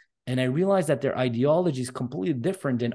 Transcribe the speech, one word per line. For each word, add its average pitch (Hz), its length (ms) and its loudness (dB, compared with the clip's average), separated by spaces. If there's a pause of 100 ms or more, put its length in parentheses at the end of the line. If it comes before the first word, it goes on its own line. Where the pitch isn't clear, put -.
(280)
and 127 120 0
I 127 40 2
realized 175 440 2
that 139 120 0
their 139 160 0
ideology 131 680 2
is 123 80 -6
completely 165 420 -4
different 131 480 -2
than 117 140 -2